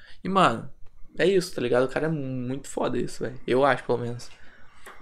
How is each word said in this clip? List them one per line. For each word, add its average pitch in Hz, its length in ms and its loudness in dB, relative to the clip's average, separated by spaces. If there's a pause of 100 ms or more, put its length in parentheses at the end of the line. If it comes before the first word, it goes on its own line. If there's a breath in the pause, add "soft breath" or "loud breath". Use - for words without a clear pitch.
(220 soft breath)
E, 180 60 -6
mano, 143 420 4 (480)
é 151 80 4
isso, 185 260 4
tá - 80 -4
ligado? 123 260 4
O - 20 -2
cara 143 180 0
é - 20 0
muito 131 600 -4
foda - 280 0
isso, - 280 -2
velho. 123 200 -6
Eu 127 200 4
acho, 131 180 4
pelo 123 160 0
menos. 120 320 -6 (720 soft breath)